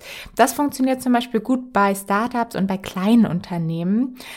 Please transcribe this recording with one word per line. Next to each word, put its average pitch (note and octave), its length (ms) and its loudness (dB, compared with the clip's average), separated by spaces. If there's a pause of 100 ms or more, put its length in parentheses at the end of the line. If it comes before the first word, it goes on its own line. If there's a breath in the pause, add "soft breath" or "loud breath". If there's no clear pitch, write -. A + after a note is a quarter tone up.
(360 loud breath)
Das C4 180 4
funktioniert C4 480 0
zum B3+ 120 0
Beispiel A#3+ 260 0
gut B3+ 340 -2
bei G3+ 220 4
Startups A3+ 640 -2
und F#3+ 100 0
bei G3 120 -2
kleinen G3+ 480 2
Unternehmen, F3 920 -2 (200 loud breath)